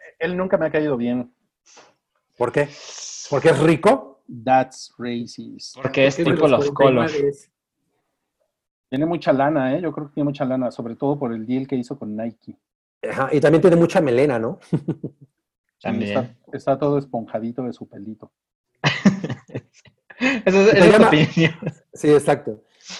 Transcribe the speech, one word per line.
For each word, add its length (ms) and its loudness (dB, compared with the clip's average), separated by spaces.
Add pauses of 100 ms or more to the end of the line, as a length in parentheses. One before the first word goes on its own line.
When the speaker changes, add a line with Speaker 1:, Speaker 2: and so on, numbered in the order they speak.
(180)
Speaker 1:
él, 120 -4
él 60 -4
nunca 200 -2
me 100 0
ha 40 -2
caído 260 -2
bien. 360 -4 (1040)
Speaker 2:
¿Por 160 -2
qué? 160 0 (600)
¿Porque 200 4
es 100 2
rico? 600 2 (220)
Speaker 1:
That's 540 0
racist. 760 -12
Speaker 3:
Porque 300 0
es 100 0
Speaker 4:
Porque 160 0
Speaker 3:
tipo 140 0
Speaker 4:
de 40 4
Speaker 3:
los 160 2
Speaker 4:
los 60 -2
Speaker 3:
colos. 220 4
Speaker 4:
cuarenta 220 0
y 60 -2
nueve 80 0
es. 200 -18 (1400)
Speaker 1:
Tiene 180 -4
mucha 260 -2
lana, 440 0
¿eh? 60 -4
Yo 100 -6
creo 160 -12
que 60 -20
tiene 140 -2
mucha 160 -6
lana, 260 -4
sobre 260 -12
todo 220 -2
por 140 -6
el 140 -8
deal 200 -4
que 100 -6
hizo 220 -8
con 180 -10
Nike. 400 -12 (520)
Speaker 2:
Ajá, 240 -4
y 80 2
también 200 4
tiene 160 6
mucha 240 4
melena, 380 2
¿no? 220 -6 (100)
<laughs> 560 -8 (520)
Speaker 1:
Sí, 120 -20
Speaker 3:
También. 280 -4
Speaker 1:
está, 180 -8 (200)
está 220 -2
todo 180 0
esponjadito 680 -6
de 120 -8
su 120 -18
pelito. 460 -18 (500)
Speaker 3:
<laughs> 0 -
Eso 800 -2 (580)
es, 520 2
Speaker 2:
Te 80 4
Speaker 3:
esa 0 -
es 80 8
tu 60 10
Speaker 2:
llama 160 8
Speaker 3:
opinión. 460 2 (380)
Speaker 2:
Sí, 180 0
exacto. 520 0 (380)